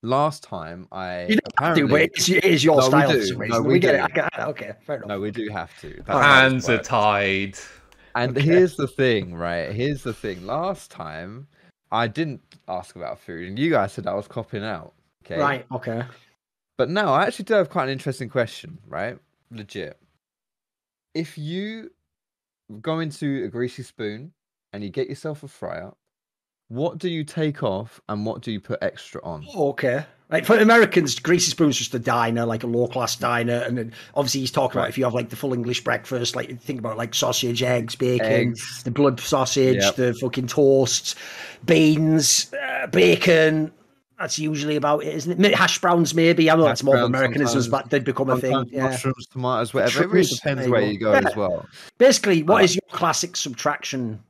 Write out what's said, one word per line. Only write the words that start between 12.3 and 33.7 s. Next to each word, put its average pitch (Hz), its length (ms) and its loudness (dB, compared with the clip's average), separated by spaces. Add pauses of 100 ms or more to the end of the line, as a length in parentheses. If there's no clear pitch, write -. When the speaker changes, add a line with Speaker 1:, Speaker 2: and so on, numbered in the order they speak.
Speaker 1:
ask 90 300 -10
about 73 240 -12
food, 87 260 -14
and 95 120 -10
you 156 120 0
guys 104 220 0
said 95 160 -10
I 90 60 -4
was 101 120 -6
copping 107 380 -10
out. 92 300 -12 (300)
Okay. 117 140 -8
Speaker 2:
Right. 143 320 -2
Okay. 117 320 -8 (760)
Speaker 1:
But 127 120 0
now 185 220 0
I 156 140 4
actually 226 180 -6
do 220 100 -2
have 185 160 2
quite 170 140 -2
an 131 60 -4
interesting 131 380 -6
question, - 500 -4 (100)
right? 95 300 -8 (340)
Legit. 101 460 -12 (1160)
If 160 220 -8
you 196 540 -10 (920)
go 160 200 -4
into 143 440 -6
a 113 40 -6
Greasy 123 340 -8
Spoon 117 500 -10 (400)
and 101 100 -12
you 101 80 -8
get 131 180 -4
yourself 151 340 -10
a 139 60 -18
fry 85 320 -12
up, 92 180 -18 (680)
what 143 280 -6
do 175 140 -6
you 165 120 -4
take 151 400 -4
off 107 460 -4
and 104 160 -4
what 113 160 -6
do 120 100 -10
you 107 80 -6
put - 240 -8
extra - 400 -8
on? - 220 -12 (100)
Speaker 2:
Oh, 156 160 0
okay. 139 360 -4 (240)
Like, 165 160 -2
for 220 100 6
Americans, 214 640 4
Greasy 175 320 2
Spoon's 147 260 2
just - 180 -6
a 127 40 -2
diner, 117 480 0
like, 113 160 -4
a 120 40 -6
low-class 120 500 -2
diner, 120 500 0
and 120 100 -4